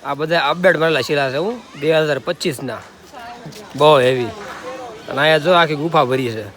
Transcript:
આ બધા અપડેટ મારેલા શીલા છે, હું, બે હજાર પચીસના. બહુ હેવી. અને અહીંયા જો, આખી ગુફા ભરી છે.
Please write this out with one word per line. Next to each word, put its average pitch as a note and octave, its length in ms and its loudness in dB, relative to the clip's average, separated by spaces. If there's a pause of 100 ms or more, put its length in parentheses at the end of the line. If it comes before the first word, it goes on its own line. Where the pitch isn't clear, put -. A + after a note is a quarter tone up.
આ C#3 80 -6
બધા D#3+ 260 -2
અપડેટ E3+ 380 2
મારેલા D#3 240 2
શીલા C#3 280 0
છે, C3+ 80 -4
હું, G#3+ 240 -4 (180)
બે D#3 140 2
હજાર D3+ 260 2
પચીસના. C#3 580 -6 (960)
બહુ D3 220 6
હેવી. B2+ 280 2 (840)
અને C3 100 -4
અહીંયા D#3 180 4
જો, D#3+ 160 2
આખી E3 220 4
ગુફા D#3+ 280 0
ભરી B2+ 280 0
છે. A2 120 -8 (140)